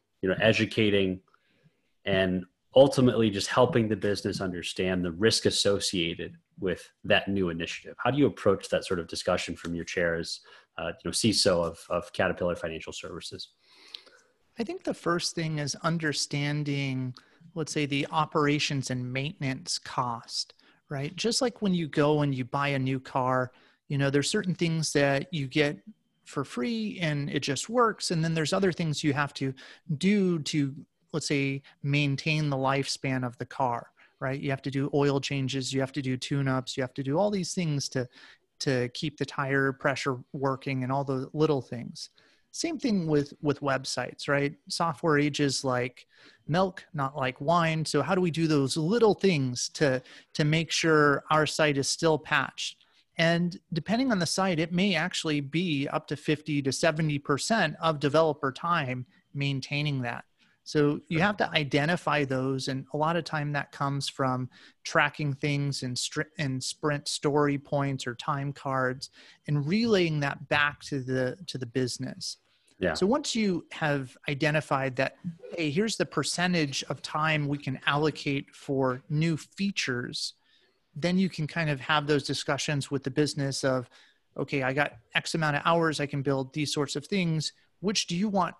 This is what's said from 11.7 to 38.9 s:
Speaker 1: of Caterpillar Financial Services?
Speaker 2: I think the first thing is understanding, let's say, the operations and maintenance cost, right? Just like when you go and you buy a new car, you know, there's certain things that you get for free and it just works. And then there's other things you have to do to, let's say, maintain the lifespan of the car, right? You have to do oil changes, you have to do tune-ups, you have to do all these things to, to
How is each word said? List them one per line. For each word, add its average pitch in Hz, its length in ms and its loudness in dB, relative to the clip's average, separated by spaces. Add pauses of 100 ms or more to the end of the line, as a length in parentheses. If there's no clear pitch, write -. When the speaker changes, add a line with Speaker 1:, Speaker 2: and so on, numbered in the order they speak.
Speaker 1:
of 87 240 -4
Caterpillar 87 440 0
Financial 80 360 -8
Services? - 580 -12 (1080)
Speaker 2:
I 233 60 -4
think 349 180 -8
the 285 100 -4
first - 420 -2
thing 160 240 -4
is 147 180 -4
understanding, 143 1400 -2 (400)
let's 156 180 -6
say, 147 140 0
the 139 240 0
operations 147 800 0
and 123 200 -4
maintenance 135 680 -6
cost, - 760 -6 (340)
right? 151 280 -6
Just 233 240 -2
like 247 220 -2
when 190 120 2
you 170 140 0
go 151 320 4
and 143 140 2
you 127 100 -4
buy 139 240 -2
a 139 100 0
new 131 220 0
car, 127 520 0 (360)
you 143 100 -2
know, 139 120 2
there's 143 200 2
certain 185 240 0
things 160 380 -2
that 143 400 2
you 143 140 -2
get 147 320 2 (460)
for 139 200 -6
free 226 560 -4
and 147 300 -2
it 151 100 -2
just - 280 -4
works. 226 420 0
And 160 120 2
then 165 120 0
there's 160 180 0
other 190 180 4
things 160 320 -2
you 147 100 2
have 143 220 -2
to 135 200 -2 (420)
do 185 440 4
to, 139 340 -2 (380)
let's 160 140 -4
say, 139 360 0 (200)
maintain 147 680 2
the 135 60 0
lifespan 135 720 0
of 120 120 -8
the 117 80 -6
car, 120 440 -2 (300)
right? 135 180 -4
You 143 120 -4
have 135 120 -2
to 139 80 -4
do 139 240 -2
oil 143 260 4
changes, 135 520 -4
you 131 80 0
have 131 120 -2
to 143 100 -4
do 127 140 -2
tune-ups, 131 600 -2
you 135 60 -2
have 127 120 -6
to 147 80 -4
do 139 160 0
all 208 120 2
these 190 220 -2
things 151 380 -2
to, 123 180 -2 (520)
to 123 300 0